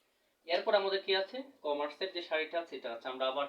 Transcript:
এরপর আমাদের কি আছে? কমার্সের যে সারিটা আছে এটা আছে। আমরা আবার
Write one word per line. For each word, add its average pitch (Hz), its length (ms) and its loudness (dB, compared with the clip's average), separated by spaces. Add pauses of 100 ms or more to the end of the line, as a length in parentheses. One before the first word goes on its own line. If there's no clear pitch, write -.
(540)
এরপর 196 280 4
আমাদের 196 240 2
কি 196 60 2 (100)
আছে? 220 160 -6 (280)
কমার্সের 147 500 -2
যে 175 140 -4
সারিটা 156 340 0
আছে 165 160 -12
এটা 127 160 -8
আছে। 113 160 -12
আমরা 131 200 -4
আবার 143 180 0